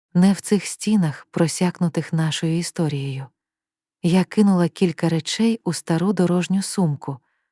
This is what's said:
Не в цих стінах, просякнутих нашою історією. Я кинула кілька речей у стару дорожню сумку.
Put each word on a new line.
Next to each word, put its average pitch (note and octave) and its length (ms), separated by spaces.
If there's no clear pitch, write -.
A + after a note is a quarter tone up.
Не F#3 200
в - 80
цих - 240
стінах, F#3+ 680
просякнутих E3+ 840
нашою D#3+ 440
історією. C#3 680
Я F3 200
кинула F#3 440
кілька E3 420
речей A3 540
у E3+ 100
стару F3 400
дорожню F3+ 480
сумку. D3 560